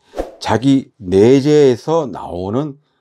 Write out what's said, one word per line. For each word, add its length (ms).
자기 580
내재에서 1080
나오는 720